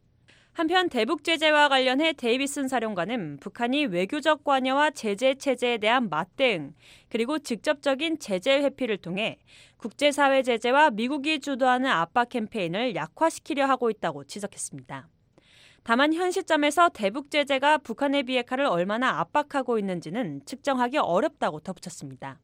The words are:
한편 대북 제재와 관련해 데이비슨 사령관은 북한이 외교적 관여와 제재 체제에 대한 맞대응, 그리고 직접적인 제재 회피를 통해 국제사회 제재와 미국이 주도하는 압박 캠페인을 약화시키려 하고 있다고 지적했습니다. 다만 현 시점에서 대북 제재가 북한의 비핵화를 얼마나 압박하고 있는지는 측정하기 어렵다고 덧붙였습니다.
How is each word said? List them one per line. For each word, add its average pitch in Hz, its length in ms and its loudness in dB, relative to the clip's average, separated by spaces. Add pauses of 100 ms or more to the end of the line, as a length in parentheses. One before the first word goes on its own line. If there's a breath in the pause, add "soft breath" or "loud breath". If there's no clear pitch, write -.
(520 soft breath)
한편 339 360 2
대북 247 340 0
제재와 302 460 4
관련해 269 460 2
데이비슨 262 520 -2
사령관은 214 760 -4
북한이 247 440 -2
외교적 277 580 0
관여와 277 500 2
제재 226 420 -2
체제에 247 420 -2
대한 220 320 2
맞대응, 160 640 -2 (380 soft breath)
그리고 240 280 -2
직접적인 294 800 -2
제재 269 440 0
회피를 262 340 -2
통해 185 400 -6 (400 soft breath)
국제사회 269 640 2
제재와 247 500 4
미국이 277 480 -2
주도하는 254 500 0
압박 226 400 0
캠페인을 214 640 -4
약화시키려 277 720 -2
하고 254 240 0
있다고 143 340 -6
지적했습니다. 139 840 -12 (760 soft breath)
다만 277 320 2
현 359 160 0
시점에서 339 580 2
대북 220 420 -4
제재가 285 460 2
북한의 277 460 -2
비핵화를 254 420 -2
얼마나 208 560 0
압박하고 262 580 -2
있는지는 175 680 -6
측정하기 254 500 -2
어렵다고 202 640 0
덧붙였습니다. 139 840 -14